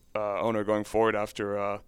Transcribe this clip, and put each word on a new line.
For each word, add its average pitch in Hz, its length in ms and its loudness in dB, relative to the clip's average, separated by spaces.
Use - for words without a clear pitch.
uh, 104 260 -2
owner 110 240 0
going 107 200 2
forward 110 300 4
after, 104 440 -2
uh, 101 300 -2